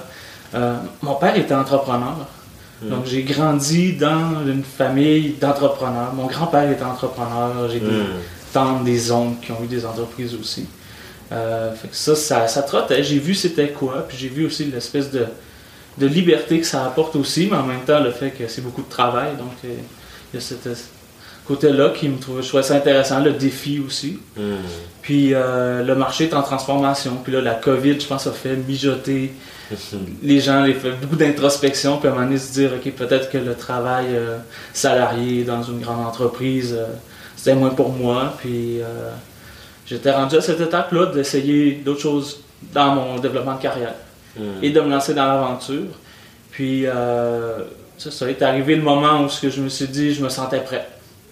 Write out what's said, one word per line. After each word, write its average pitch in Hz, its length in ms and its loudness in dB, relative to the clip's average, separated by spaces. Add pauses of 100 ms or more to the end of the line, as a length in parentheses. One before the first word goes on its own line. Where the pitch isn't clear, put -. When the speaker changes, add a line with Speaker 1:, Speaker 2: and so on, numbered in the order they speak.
(560)
Speaker 1:
Euh, 120 200 0 (260)
mon 143 140 -2
père 180 220 2
était 151 160 0
entrepreneur. 135 640 0 (640)
Speaker 2:
Hmm. 110 80 -8
Speaker 1:
Donc, 127 160 -4
j'ai 131 180 -2
grandi 151 720 2
dans 160 520 0
une 135 200 0
famille 143 720 2
d'entrepreneurs. 131 760 0
Mon 131 120 -4
grand-père 147 440 2
était 131 140 0
entrepreneur. 123 880 -2
J'ai 117 80 -2
des 107 60 -2
Speaker 2:
Hmm. 104 340 0 (320)
Speaker 1:
tantes, 131 320 2
des 120 300 2
oncles 120 320 0
qui - 80 -10
ont 113 100 -6
eu 120 40 -8
des 117 180 -4
entreprises 117 520 -8
aussi. - 280 -8 (680)
Euh, 113 400 -4
fait - 160 -12
que - 80 -12
ça, - 180 2
ça, 117 360 2
ça 139 140 0
trottait. - 400 2
J'ai 143 160 2
vu 160 160 0
c'était 151 340 0
quoi, 131 360 -4
puis - 120 -14
j'ai 131 100 -8
vu 139 180 -2
aussi 151 200 -4
l'espèce 135 460 -4
de, 127 140 0 (720)
de 139 100 2
liberté 165 520 4
que - 80 -2
ça 131 180 -2
apporte 156 300 0
aussi, 151 340 0
mais 202 80 2
en 135 60 0
même 127 180 -4
temps, 151 220 4
le 123 80 0
fait 135 200 -4
que 120 160 -8
c'est - 140 -10
beaucoup 127 220 -10
de - 60 -14
travail. 123 480 0
Donc, 123 160 -10 (120)
euh, 123 40 -10 (640)
il - 20 -8
y - 20 -6
a 120 40 -8
cette, 123 260 -10
euh, 120 80 -6 (720)
côté-là 143 420 6
qui - 200 -2
me 131 100 -2
trouvait, 127 240 -8
je - 60 -6
trouvais 139 140 4
ça 143 120 2
intéressant, 139 440 4
le 147 140 6
défi 139 520 -2
aussi. 139 340 -6 (180)
Speaker 2:
Hmm. 104 200 -4 (440)
Speaker 1:
Puis, 139 320 4
euh, 127 500 2
le 131 120 2
marché 135 300 2
est 156 100 0
en 139 80 2
transformation. 139 800 0
Puis 131 100 -4
là, 131 80 2
la 120 140 0
covid, 139 440 2
je - 60 -6
pense, 135 220 -4
a - 40 -4
fait 131 240 -4
mijoter 131 800 -2 (380)
Speaker 2:
<laughs> - 20 -6 (500)
Speaker 1:
les 143 160 6
gens, 139 240 4
les 135 120 4
fait 127 160 -2
beaucoup 139 240 -4
d'introspection, 143 840 2
puis 143 120 4
à - 20 2
un 127 40 0
moment 123 120 2
donné, 135 100 2
se 131 160 -6
dire, « 135 220 4
OK, 127 160 -6
peut-être 131 400 0
que 139 80 0
le 120 160 -2
travail, 127 560 -2
euh, 117 260 -2 (360)
salarié 123 720 2
dans 120 180 -2
une 120 160 -6
grande 117 260 -4
entreprise, 123 720 -2
euh, 113 80 -2 (500)
c'était 135 200 4
moins 131 160 4
pour 127 200 2
moi. » 127 480 0
Puis, 120 420 -4
euh, 117 280 -8 (760)
j'étais 123 260 0
rendu 135 260 2
à 156 40 6
cette 165 200 0
étape-là 175 460 2
d'essayer 143 640 2 (120)
d'autres 143 160 -2
choses 147 380 -2 (340)
dans 139 220 4
mon 127 240 -2
développement 131 360 -2
de - 60 -10
carrière. 123 320 -4 (440)
Speaker 2:
Hmm. 101 260 -6
Speaker 1:
et 147 80 2
de 156 100 6
me 147 80 0
lancer 139 240 0
dans 139 140 2
l'aventure. 135 640 -2 (600)
Puis, 131 340 -2
euh, 120 760 -2 (380)
ça, 151 140 -12
ça 127 180 -4
est - 120 -2
arrivé 139 340 4
le 156 60 2
moment 147 420 4
où 139 60 0
ce - 120 -6
que 139 80 2
je 131 120 -4
me 135 80 -2
suis 135 180 -4
dit, 147 260 0
je 143 100 -2
me 131 60 0
sentais 131 320 -2
prêt. - 260 -6 (440)